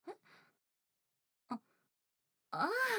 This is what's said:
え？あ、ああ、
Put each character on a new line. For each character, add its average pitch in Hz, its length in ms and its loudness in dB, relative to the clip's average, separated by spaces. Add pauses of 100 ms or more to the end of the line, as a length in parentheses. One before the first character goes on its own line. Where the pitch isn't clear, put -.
え？ 339 40 -12 (1400)
あ、 247 60 -4
あ - 60 -12 (880)
あ、 269 180 0 (300)